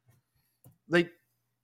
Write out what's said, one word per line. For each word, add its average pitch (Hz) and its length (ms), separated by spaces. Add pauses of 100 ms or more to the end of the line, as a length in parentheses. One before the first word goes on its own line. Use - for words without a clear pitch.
(880)
Like, 170 220 (520)